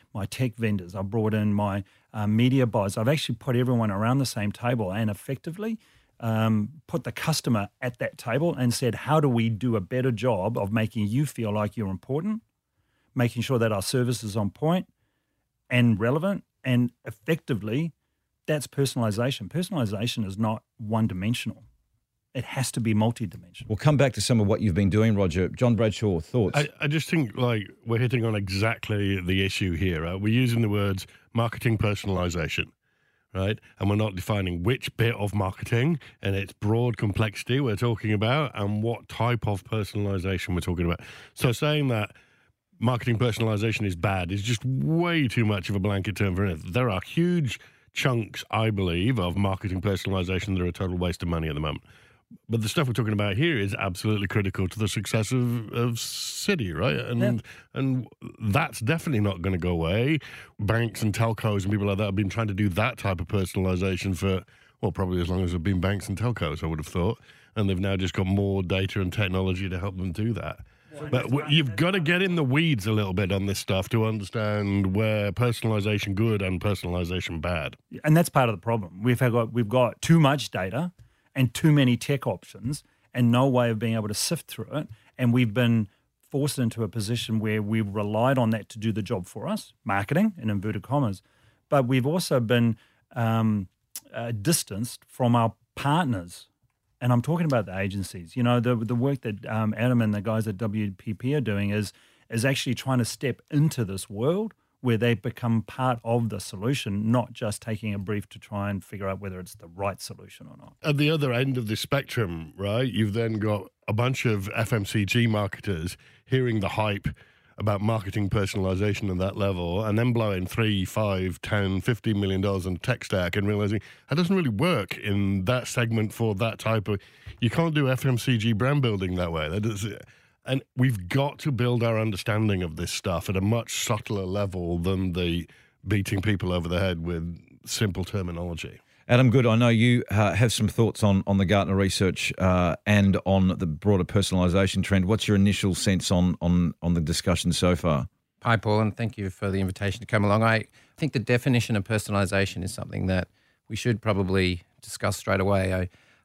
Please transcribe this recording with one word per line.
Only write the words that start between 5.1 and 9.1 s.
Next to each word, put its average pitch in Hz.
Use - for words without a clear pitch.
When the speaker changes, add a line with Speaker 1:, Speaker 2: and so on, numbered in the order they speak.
Speaker 1:
um, 110
put 160
the 120
customer 117
at 123
that -
table 147
and 123
said, 120
"How 151